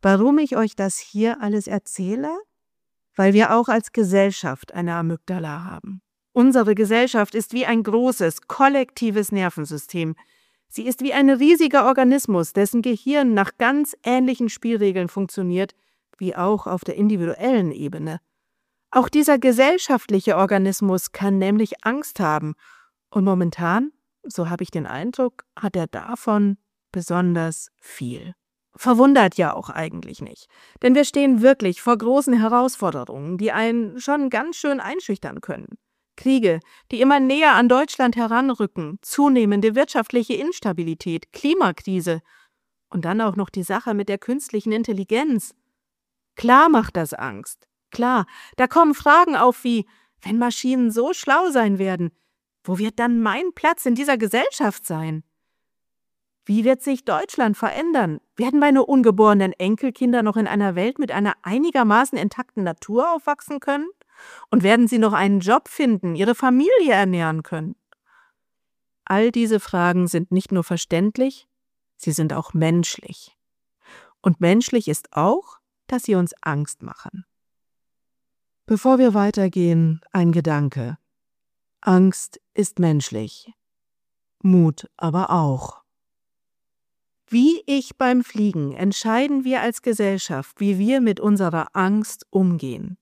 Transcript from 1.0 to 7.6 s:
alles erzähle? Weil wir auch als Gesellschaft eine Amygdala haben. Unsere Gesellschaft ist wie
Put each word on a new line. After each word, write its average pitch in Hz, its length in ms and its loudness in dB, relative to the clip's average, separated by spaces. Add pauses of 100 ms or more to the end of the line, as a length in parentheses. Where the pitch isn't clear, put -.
alles 208 260 -4
erzähle? 220 680 -8 (800)
Weil 196 180 4
wir 214 200 4
auch 233 140 2
als 226 240 -2
Gesellschaft 190 840 -2
eine 175 220 -6
Amygdala 165 720 -6
haben. 190 360 -16 (300)
Unsere 240 420 4
Gesellschaft 220 640 0
ist 220 180 -6
wie 254 120 -2